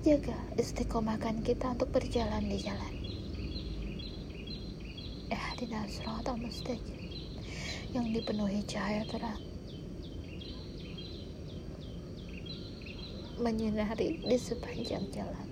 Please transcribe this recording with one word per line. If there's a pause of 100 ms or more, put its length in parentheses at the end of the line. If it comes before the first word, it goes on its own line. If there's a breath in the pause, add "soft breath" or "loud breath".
jaga (220)
istiqomahkan
kita
untuk
berjalan
di
jalan (2500)
Ihdinas
Shiratal
Mustaqim (960 loud breath)
yang
dipenuhi
cahaya
terang, (4000)
menyinari
di
sepanjang
jalan.